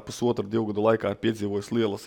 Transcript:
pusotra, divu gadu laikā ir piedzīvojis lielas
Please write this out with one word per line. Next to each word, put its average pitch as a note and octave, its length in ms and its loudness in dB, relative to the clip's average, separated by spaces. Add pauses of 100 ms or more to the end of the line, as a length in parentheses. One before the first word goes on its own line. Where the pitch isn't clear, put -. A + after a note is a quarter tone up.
pusotra, A#2+ 400 0
divu A2 240 -2
gadu G#2 160 0
laikā A2 300 4
ir - 80 -18
piedzīvojis G2+ 500 -2
lielas A2 340 0